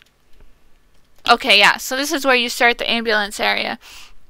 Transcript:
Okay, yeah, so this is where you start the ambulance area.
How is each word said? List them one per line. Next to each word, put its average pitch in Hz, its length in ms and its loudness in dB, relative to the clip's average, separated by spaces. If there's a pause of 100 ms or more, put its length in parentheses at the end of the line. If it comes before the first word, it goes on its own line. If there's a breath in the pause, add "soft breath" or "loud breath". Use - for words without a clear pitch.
(1300)
Okay, 233 300 4
yeah, 196 180 6
so - 200 -6
this 285 160 -4
is 285 120 -4
where 262 100 4
you 240 120 0
start 240 300 2
the - 120 -6
ambulance 220 500 -2
area. 208 400 -2 (500 loud breath)